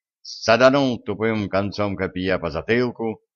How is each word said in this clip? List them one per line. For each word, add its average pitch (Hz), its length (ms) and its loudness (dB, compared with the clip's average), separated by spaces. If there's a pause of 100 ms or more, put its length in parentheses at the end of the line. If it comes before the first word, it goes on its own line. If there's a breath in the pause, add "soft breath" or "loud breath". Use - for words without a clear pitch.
(220)
саданул 127 840 2
тупым 107 460 -2
концом 98 480 -2
копья 92 420 -2
по 82 100 -4
затылку, 113 720 -2 (140)